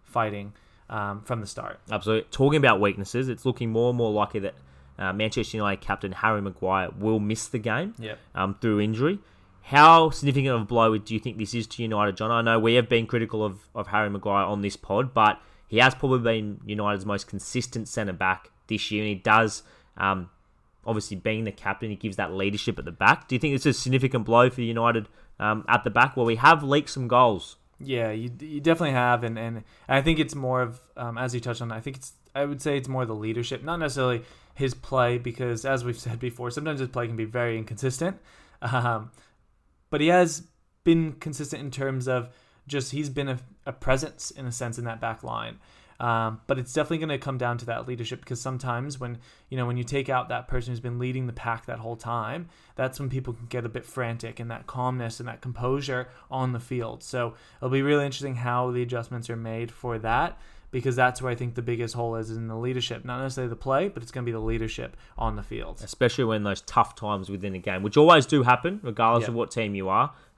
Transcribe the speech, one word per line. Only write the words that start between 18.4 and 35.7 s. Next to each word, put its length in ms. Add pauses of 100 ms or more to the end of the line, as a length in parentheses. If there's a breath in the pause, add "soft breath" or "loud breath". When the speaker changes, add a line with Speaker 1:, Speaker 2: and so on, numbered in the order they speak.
Speaker 2:
this 240
year, 140
and 60
he 40
does, 480 (340 soft breath)
um, 320 (560)
obviously 320
being 280
the 80
captain, 380
he 60
gives 200
that 160
leadership 460
at 60
the 80
back. 360
Do 80
you 20
think 160
it's 120
a 60
significant 520
blow 260
for 120
United, 460 (300 soft breath)
um, 300
at 160
the 60
back? 260
Well, 100
we 100
have 280
leaked 260
some 160
goals. 500 (260)
Speaker 1:
Yeah, 280
you, 200 (100)
you 200
definitely 340
have, 300
and, 140
and 260 (240 soft breath)
I 140
think 160
it's 160
more 280
of, 180 (180)
um, 180
as 180
you 60
touched 220
on, 100
I 80
think 160
it's, 160 (220)
I 100
would 160
say 160
it's 120
more 180
the 80
leadership, 480
not 160
necessarily 440 (320 soft breath)
his 200
play, 440
because 460
as 200